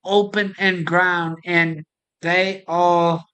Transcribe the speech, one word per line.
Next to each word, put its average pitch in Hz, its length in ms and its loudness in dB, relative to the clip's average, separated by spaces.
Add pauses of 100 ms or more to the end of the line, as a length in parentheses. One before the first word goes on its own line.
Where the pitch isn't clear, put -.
open 202 540 0
in 185 240 0
ground, 170 600 0
and 165 380 -2 (380)
they 185 460 -2
all 170 680 2